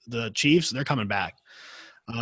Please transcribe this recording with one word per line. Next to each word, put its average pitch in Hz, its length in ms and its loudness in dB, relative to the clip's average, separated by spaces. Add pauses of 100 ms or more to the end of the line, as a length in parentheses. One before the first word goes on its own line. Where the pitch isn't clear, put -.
the 117 240 -6
Chiefs, 156 400 2
they're 131 140 -4
coming 113 240 0
back. 98 260 -2 (720)
Um, 117 160 -10